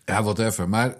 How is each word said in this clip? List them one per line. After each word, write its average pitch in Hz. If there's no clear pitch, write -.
Ja, 104
whatever. 104
Maar, 117